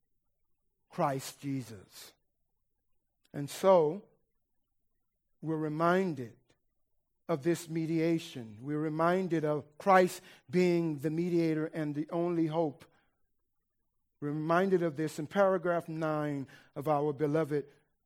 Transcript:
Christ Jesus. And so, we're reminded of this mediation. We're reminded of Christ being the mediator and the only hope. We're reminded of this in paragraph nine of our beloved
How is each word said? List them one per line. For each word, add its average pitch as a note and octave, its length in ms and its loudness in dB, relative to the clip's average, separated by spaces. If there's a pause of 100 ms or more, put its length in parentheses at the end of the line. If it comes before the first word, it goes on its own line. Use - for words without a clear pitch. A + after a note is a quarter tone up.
(880)
Christ C#3 500 -4
Jesus. A#2 760 -10 (1200)
And C#3+ 160 -8
so, F#3 540 2 (1400)
we're D#3+ 140 -4
reminded D#3 760 0 (960)
of D#3+ 140 -2
this E3 260 -2
mediation. D#3+ 920 -2
We're D3 180 -4
reminded E3 640 0
of D3+ 200 -2 (140)
Christ F#3 420 6 (280)
being E3+ 500 2
the D#3 120 -2
mediator E3 640 0
and D3+ 220 -4
the D3+ 160 -4
only E3+ 360 0
hope. D#3 380 -2 (1400)
We're D3 100 -6
reminded E3+ 520 2
of D3+ 140 -2
this D#3 200 -4
in D3+ 100 -6
paragraph F3+ 600 2
nine D3+ 580 -4 (300)
of D3 140 -6
our D3 240 0
beloved D3 500 -2 (420)